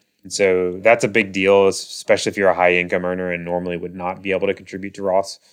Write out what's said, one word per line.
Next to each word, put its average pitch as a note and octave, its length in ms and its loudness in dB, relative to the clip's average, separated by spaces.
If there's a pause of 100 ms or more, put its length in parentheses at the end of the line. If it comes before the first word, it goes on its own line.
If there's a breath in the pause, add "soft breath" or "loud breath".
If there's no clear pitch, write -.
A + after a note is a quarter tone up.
(240)
And F#2+ 80 -16
so F#2 480 2
that's A#2 260 4
a - 20 0
big G2+ 240 0
deal, G2 360 4
especially - 640 -2
if G2 60 -8
you're G2 120 4
a F2 40 4
high F2+ 200 4
income F2+ 320 -2
earner F#2 260 -4
and E2+ 140 -8
normally F2 320 -4
would F2 180 -10
not F#2 260 -8
be F#2+ 100 -6
able F#2 160 0
to G2 60 0
contribute F#2+ 420 -12
to G2+ 80 -10
Roths, F#2+ 360 0 (140)